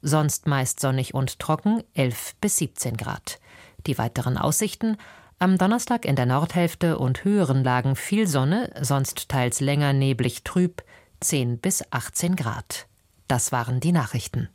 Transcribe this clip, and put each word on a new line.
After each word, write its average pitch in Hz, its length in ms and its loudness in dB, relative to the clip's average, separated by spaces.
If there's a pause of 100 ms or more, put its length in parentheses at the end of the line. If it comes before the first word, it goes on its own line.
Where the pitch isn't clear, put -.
sonst 151 460 0
meist 135 320 0
sonnig 131 340 0
und 135 240 -2
trocken, 208 460 -2 (100)
elf 127 480 -2
bis 208 160 0
siebzehn - 400 -4
Grad. - 420 -8 (460)
Die - 140 -2
weiteren 120 400 0
Aussichten: 214 580 0 (400)
Am 185 220 4
Donnerstag 233 460 2
in 139 100 2
der 127 100 2
Nordhälfte 165 720 0
und 131 260 0
höheren 160 400 2
Lagen 123 320 2
viel 208 300 0
Sonne, 156 560 0
sonst 135 480 -2
teils 127 300 0
länger 143 340 2
neblig 135 500 0
trüb, 180 400 0 (360)
zehn 120 400 0
bis - 320 -2
achtzehn 175 440 -2
Grad. - 520 -6 (400)
Das 123 240 0
waren 123 280 -2
die 160 120 2
Nachrichten. 120 640 -2